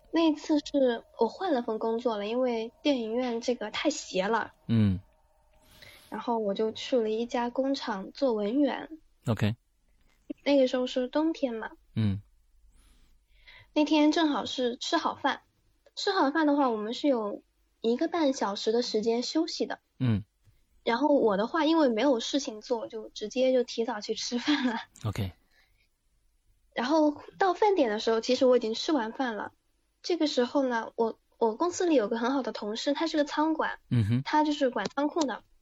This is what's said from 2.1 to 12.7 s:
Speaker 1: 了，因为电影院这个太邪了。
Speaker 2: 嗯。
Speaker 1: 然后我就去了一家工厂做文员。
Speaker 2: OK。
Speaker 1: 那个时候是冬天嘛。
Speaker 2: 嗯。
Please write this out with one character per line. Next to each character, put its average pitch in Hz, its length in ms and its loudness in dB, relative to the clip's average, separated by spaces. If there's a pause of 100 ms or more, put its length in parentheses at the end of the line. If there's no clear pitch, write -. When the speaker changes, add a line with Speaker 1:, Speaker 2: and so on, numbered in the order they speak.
Speaker 1:
了， 202 100 -4
因 240 140 -2
为 233 400 -2
电 285 180 2
影 220 140 -4
院 240 260 -2
这 240 160 -2
个 214 160 -10
太 - 180 -2
邪 185 380 -2
了。 220 240 -2 (160)
Speaker 2:
嗯。 104 320 2 (1080)
Speaker 1:
然 214 120 -10
后 233 160 -2
我 202 160 -2
就 220 180 -2
去 - 280 -4
了 220 100 0
一 226 160 -2
家 240 240 -2
工 269 240 -2
厂 190 380 -6
做 254 220 0
文 214 280 0
员。 - 260 0 (380)
Speaker 2:
OK。 110 300 0 (880)
Speaker 1:
那 285 140 4
个 262 100 6
时 254 100 -2
候 254 80 -2
是 254 220 -4
冬 320 260 0
天 240 220 -4
嘛。 220 160 -8 (240)
Speaker 2:
嗯。 101 260 0 (1500)